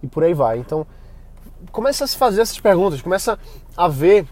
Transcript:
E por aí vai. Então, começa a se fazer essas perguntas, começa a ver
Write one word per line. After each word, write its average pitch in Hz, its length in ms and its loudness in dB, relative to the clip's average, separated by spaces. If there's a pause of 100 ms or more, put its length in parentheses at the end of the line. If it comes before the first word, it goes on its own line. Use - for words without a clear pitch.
E 139 60 -12
por 156 160 -4
aí 170 100 2
vai. 120 260 0
Então, 151 280 -6 (840)
começa 269 320 -2
a 269 40 -4
se - 100 -6
fazer 220 240 2
essas - 180 -2
perguntas, 180 420 2
começa 190 360 -2 (380)
a 175 120 2
ver 165 440 4